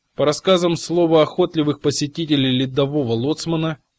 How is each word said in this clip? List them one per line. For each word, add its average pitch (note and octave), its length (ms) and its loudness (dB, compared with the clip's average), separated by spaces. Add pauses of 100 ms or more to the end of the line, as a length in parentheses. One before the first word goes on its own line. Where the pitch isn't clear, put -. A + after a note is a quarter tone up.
(160)
по C#3 80 -2
рассказам E3+ 540 2
словоохотливых D#3+ 1040 0
посетителей D3 680 -2
ледового C3 640 0
лоцмана – D#3+ 640 -2 (200)